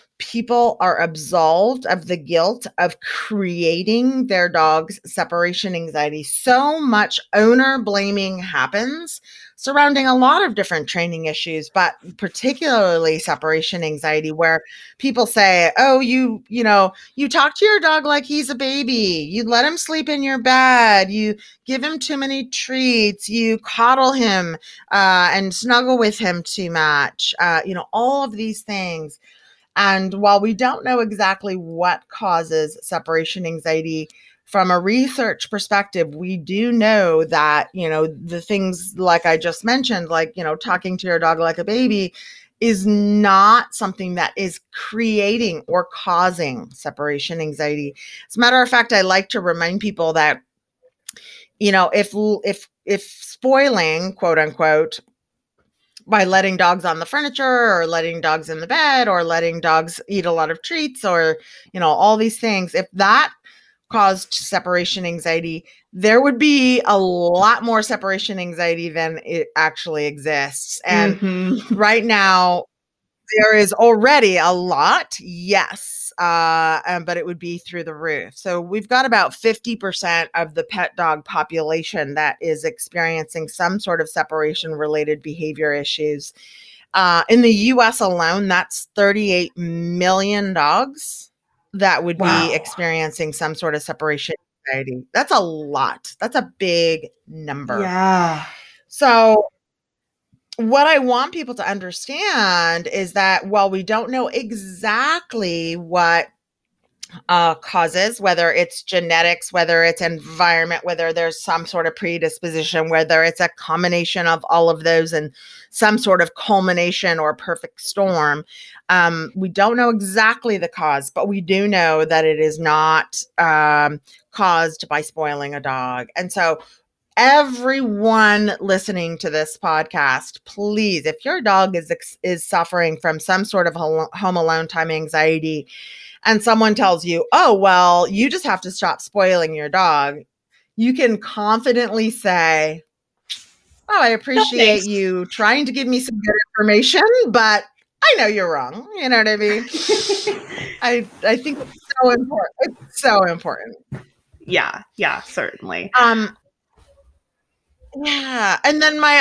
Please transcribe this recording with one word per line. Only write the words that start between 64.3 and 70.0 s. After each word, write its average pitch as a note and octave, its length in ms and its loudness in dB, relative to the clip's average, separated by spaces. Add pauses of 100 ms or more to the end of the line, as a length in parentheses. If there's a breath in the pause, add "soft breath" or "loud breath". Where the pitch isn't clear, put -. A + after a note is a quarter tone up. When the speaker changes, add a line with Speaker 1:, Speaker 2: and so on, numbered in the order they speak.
Speaker 1:
separation F3+ 720 -4
anxiety, E3 580 -4 (280 soft breath)
there G#3+ 280 4
would C4+ 180 2
be C4 480 4
a G3+ 120 4
lot F#3 640 2
more A3+ 200 0
separation G3 560 -4
anxiety E3+ 500 -4
than D#3+ 360 -6
it D#3+ 320 -4
actually D#3 500 -2